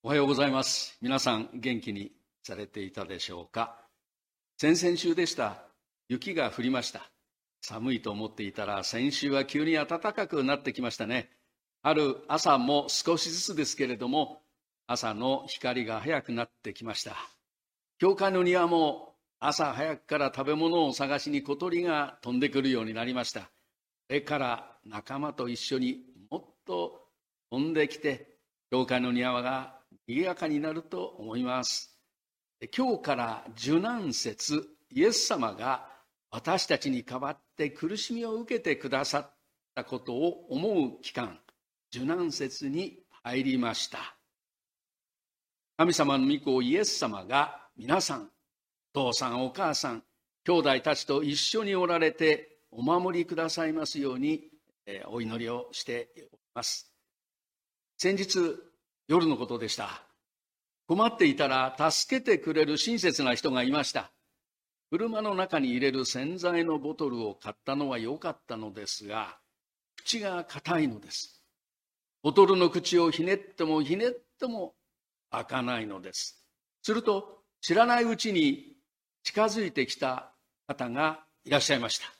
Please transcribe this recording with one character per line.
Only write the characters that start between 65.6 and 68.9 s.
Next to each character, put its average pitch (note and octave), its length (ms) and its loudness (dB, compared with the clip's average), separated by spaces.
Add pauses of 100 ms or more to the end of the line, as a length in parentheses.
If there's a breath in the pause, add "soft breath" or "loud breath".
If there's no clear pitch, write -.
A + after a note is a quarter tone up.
入 B2 100 0
れ C#3 100 4
る C3 140 -2
洗 D3 320 -4
剤 E3+ 260 2
の D#3 160 0
ボ D3 140 -4
ト D#3 160 -2
ル A#2 180 -2
を G2 80 -6
買 - 160 -10
っ - 40 -10 (100)
た C#3 100 0
の C#3+ 140 0
は B2+ 100 -2
良 A#2+ 180 -4
か E3 120 -6
っ C#3+ 80 -8 (100)
た A#2+ 80 -8
の A2 160 -10
で G2+ 160 -10
す - 180 -8